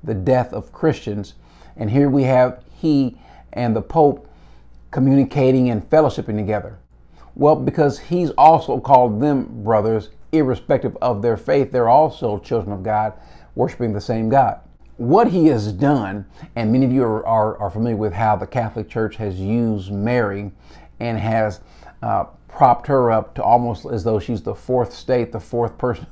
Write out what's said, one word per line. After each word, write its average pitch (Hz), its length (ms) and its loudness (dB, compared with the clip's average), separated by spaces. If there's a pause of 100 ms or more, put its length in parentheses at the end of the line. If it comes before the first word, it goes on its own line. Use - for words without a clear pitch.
the 113 100 -4
death 120 380 0
of - 200 -12
Christians? 107 640 -4 (420)
And - 140 -4
here 143 180 4
we 139 140 2
have 127 420 2 (160)
he 139 380 0 (340)
and 117 240 -2
the 107 60 -2
Pope - 460 2 (600)
communicating 131 800 2
and 107 180 -4
fellowshipping 143 480 2
together. 107 420 -6 (560)
Well, 147 220 4
because 147 420 0
he's 175 340 -2
also 147 460 4
called 123 420 4
them 131 420 -2
brothers, 107 480 0 (220)
irrespective 143 680 0
of 110 220 -2
their 117 160 0
faith, 143 340 0
they're 120 160 0
also 117 500 2
children 101 340 -4
of 95 100 -10
God, 107 320 -2 (400)
worshiping 120 400 -2
the 101 60 -4
same 113 280 -4
God. 127 320 2 (380)
What 170 300 4
he 170 180 2
has 107 260 2
done, 104 540 -2 (300)
and 113 140 -2
many 127 140 2
of 123 80 0
you 131 120 2
are, 110 200 -2
are, 110 340 0
are 101 120 -4
familiar 113 260 -2
with 104 160 -2
how 107 240 0
the 101 100 -8
Catholic 110 420 -6
Church 110 280 -4
has 98 240 -6
used 104 500 -2
Mary 101 600 -2 (500)
and 117 180 -4
has, 110 420 -2 (420)
uh, 107 220 -4 (240)
propped - 380 2
her 131 240 2
up 110 240 -2
to - 80 -8
almost 120 440 0
as 104 180 -6
though 110 140 0
she's 107 240 -6
the 104 120 -8
fourth 123 380 -4
state, 120 400 -4
the 107 80 -10
fourth 117 380 -6
person - 340 -4